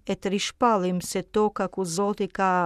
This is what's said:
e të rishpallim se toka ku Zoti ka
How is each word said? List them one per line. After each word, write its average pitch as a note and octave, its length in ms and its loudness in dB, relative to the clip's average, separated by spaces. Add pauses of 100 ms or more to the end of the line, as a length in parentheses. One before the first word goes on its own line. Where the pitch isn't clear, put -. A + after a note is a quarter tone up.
e G3 100 -2
të F#3+ 180 -4
rishpallim F#3+ 680 0
se F#3 220 -4
toka G#3 440 0
ku F#3+ 180 -4
Zoti G3+ 420 -2
ka F#3+ 220 0 (160)